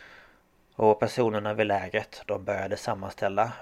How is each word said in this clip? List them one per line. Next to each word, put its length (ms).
Och 260
personerna 540
vid 120
lägret, 600
de 180
började 320
sammanställa 840